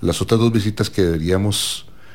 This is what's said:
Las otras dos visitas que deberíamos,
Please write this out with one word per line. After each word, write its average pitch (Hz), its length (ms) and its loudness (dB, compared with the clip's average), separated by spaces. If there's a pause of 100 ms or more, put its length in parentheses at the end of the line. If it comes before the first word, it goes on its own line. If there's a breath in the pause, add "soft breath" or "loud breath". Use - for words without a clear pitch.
Las 85 220 0
otras 113 180 2
dos 117 100 4
visitas 107 380 0
que - 140 0
deberíamos, 90 800 0 (300 loud breath)